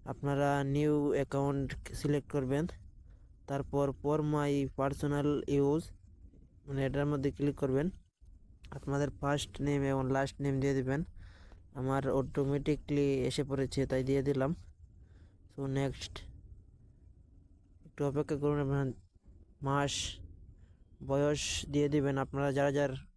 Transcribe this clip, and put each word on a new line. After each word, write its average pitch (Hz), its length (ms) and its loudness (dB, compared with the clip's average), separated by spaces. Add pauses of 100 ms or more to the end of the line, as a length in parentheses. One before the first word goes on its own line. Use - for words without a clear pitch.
(120)
আপনারা 143 520 2 (100)
নিউ 147 440 4
অ্যাকাউন্ট 139 800 -2
সিলেক্ট 143 340 0
করবেন। 139 300 2 (800)
তারপর 139 460 0 (100)
for 147 160 2 (160)
my 147 180 2 (260)
personal 143 500 0 (380)
use, 151 200 2 (800)
মানে 139 200 -2
এটার 143 260 0
মধ্যে 143 180 0
ক্লিক 143 320 -2
করবেন। 139 240 2 (840)
আপনাদের 139 400 -2 (100)
ফার্স্ট 143 400 -2
নেম 143 220 2 (100)
এবং 135 120 0 (120)
লাস্ট 135 280 0
নেম 135 180 2
দিয়ে 139 120 2
দিবেন। 135 300 0 (760)
আমার 135 300 0 (100)
অটোমেটিকলি 143 880 0 (220)
এসে 139 160 -2
পড়েছে, 135 420 -2
তাই 131 220 0
দিয়ে 135 200 2
দিলাম। 139 260 2 (1040)
So, 139 100 -4 (120)
নেক্সট, 135 360 -4 (1700)
একটু - 140 -10 (100)
অপেক্ষা 147 320 0
করুন। 147 240 2
আপনার 139 200 2 (800)
মাস, 139 260 2 (1160)
বয়স 143 340 2 (300)
দিয়ে 147 220 4
দিবেন। 139 240 2
আপনারা 139 340 0
যার 139 260 4
যার 139 140 2 (240)